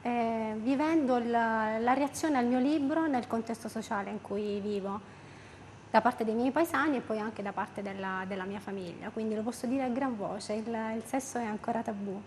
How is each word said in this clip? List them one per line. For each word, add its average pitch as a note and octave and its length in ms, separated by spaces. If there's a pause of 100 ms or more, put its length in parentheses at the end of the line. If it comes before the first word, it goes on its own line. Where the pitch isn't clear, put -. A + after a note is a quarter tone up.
eh, A3+ 560
vivendo C4+ 600
il, A#3 120
la A3+ 640
reazione C#4+ 440
al A#3+ 80
mio B3 140
libro D4+ 480
nel B3 200
contesto A3+ 400
sociale G#3 420
in G#3 120
cui G#3 400
vivo, G3 560 (760)
da A3 100
parte A#3+ 220
dei A3 120
miei B3 160
paesani D4 460
e A#3 40
poi A3 180
anche G#3+ 220
da G3+ 100
parte G3+ 300
della, F#3+ 440
della F#3+ 200
mia G3+ 140
famiglia. G3 500
Quindi A3 260
lo G#3+ 60
posso A#3 240
dire C4 180
a B3+ 60
gran B3+ 260
voce, G3 380
il, A3 140 (280)
il A3+ 100
sesso C4 340
è A#3 40
ancora A3+ 380
tabù. G3+ 460